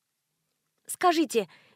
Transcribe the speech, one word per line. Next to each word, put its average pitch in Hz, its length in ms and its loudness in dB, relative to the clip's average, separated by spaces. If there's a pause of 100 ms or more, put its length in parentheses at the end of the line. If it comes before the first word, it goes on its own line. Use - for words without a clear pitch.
(880)
"Скажите, 302 600 0 (260)